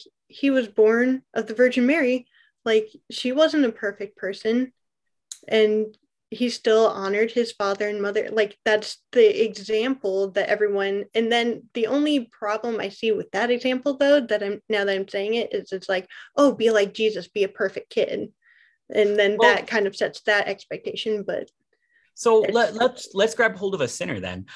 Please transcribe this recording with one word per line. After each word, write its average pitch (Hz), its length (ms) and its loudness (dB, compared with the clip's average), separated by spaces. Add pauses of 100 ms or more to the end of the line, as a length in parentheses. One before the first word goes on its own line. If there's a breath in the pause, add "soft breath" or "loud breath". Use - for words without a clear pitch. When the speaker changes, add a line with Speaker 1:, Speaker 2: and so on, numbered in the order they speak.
(280)
Speaker 1:
he - 220 -2
was 262 180 2
born 233 540 2 (120)
of 220 140 -4
the 226 60 -10
Virgin 247 320 4
Mary. 254 420 0 (380 soft breath)
Like, 220 240 2 (200)
she - 220 -4
wasn't 311 320 4
a 226 80 2
perfect 208 460 -10
person, 226 560 -4 (760)
and 214 500 0 (320)
he 240 200 -2
still 226 380 2
honored 202 440 -2
his 233 220 -2
father 202 340 -4
and 208 140 -6
mother. 202 280 -4
Like, 214 360 -2
that's 214 320 0 (160)
the 226 320 6
example 202 880 -4
that 190 180 -2
everyone, 202 560 -2 (100)
and 226 160 0
then 233 320 -2 (100)
the 226 140 -2
only 285 380 0
problem 220 560 -6
I 196 80 -6
see 220 240 -4
with 185 180 -6
that 226 180 -2
example, 254 480 -2
though, 285 220 4
that 214 240 -2
I'm, 202 240 -6
now 208 160 0
that 196 100 0
I'm 196 140 -4
saying 202 280 -4
it, 233 180 -4
is 190 180 -8
it's 190 160 -8
like, 190 180 -4 (300 loud breath)
"Oh, 277 180 6
be 220 160 2
like 202 240 2
Jesus, 214 360 -2
be 202 160 0
a 190 40 -6
perfect - 400 -6
kid." 214 440 -4 (600 soft breath)
And 208 240 2
then 208 220 2
Speaker 2:
Well 220 160 6
Speaker 1:
that - 120 -6
kind 220 200 -2
of - 80 -6
sets - 280 -6
that 208 260 0
expectation, 196 760 -8
but - 260 -8 (680)
Speaker 2:
So 220 280 4
Speaker 1:
it's 196 100 -2
Speaker 2:
let, 226 220 2
let's, 247 380 -2
let's 220 220 0
grab 226 200 0
hold 196 180 -4
of 165 80 -4
a 123 60 0
sinner 139 320 -8
then. 92 360 -10